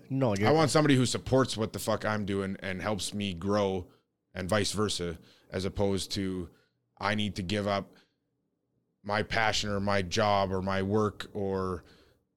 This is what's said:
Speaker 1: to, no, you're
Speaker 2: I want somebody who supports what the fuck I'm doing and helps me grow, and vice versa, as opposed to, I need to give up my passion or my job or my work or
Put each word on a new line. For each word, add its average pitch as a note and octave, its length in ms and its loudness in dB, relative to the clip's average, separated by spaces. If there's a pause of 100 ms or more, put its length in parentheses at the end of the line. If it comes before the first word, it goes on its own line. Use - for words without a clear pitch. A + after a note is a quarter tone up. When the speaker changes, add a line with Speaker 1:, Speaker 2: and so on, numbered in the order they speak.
Speaker 1:
to, C3+ 60 -8
no, B2+ 220 2
you're G2+ 140 4
Speaker 2:
I - 20 8
want D3 200 4
somebody D3+ 240 6
who B2+ 100 4
supports B2+ 520 2
what A2 160 -2
the G2+ 60 -8
fuck G#2+ 260 -2
I'm G#2+ 200 -2
doing G2 360 -2
and F#2 200 -6
helps G2 320 -4
me G2+ 200 -4
grow, F#2+ 540 0 (460)
and F#2 160 -6
vice G2+ 220 2
versa, F2 460 -2 (340)
as G2 140 -4
opposed G2 480 -2
to, F#2 360 -6 (500)
I G#2 160 0
need G#2 200 -2
to G#2 80 -6
give G2+ 240 -2
up G2+ 240 -2 (1120)
my G#2 200 0
passion G#2+ 460 0
or G2+ 100 -2
my G2+ 220 2
job G2 500 2
or F#2+ 100 0
my F#2+ 200 -2
work G#2 520 0
or F#2+ 500 -4 (540)